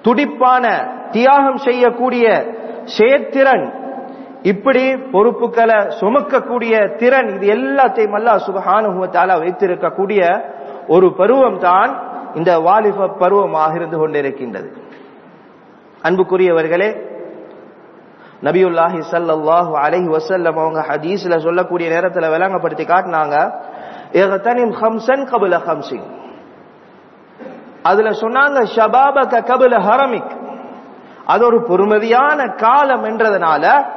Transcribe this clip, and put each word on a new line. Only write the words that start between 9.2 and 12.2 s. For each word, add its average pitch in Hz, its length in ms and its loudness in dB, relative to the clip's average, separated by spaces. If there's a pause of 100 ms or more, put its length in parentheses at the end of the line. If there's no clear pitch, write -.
வைத்திருக்கக்கூடிய 180 1120 -2 (360)
ஒரு 175 260 6
பருவம் 214 460 2
தான் 190 440 2 (300)